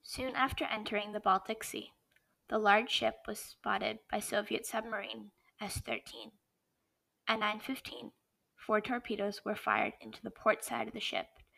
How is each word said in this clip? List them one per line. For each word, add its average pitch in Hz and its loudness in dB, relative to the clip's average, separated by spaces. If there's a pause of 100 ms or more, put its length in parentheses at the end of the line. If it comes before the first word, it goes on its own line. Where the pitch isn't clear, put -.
Soon 254 -4
after 262 2
entering 208 -2
the 208 -2
Baltic 196 2
Sea, - -8 (580)
the 110 2
large 208 6
ship - 4 (100)
was - -6
spotted - -2 (120)
by 214 0
Soviet 208 -2
submarine 214 -6 (300)
S 202 -6
thirteen. - -6 (920)
At 226 2
nine 214 0
fifteen, - -8 (440)
four 214 2
torpedoes 208 -2
were 214 0
fired - 4
into - -14
the 226 -6
port - 2
side 233 -2
of 233 -10
the 226 -8
ship, - -2 (300)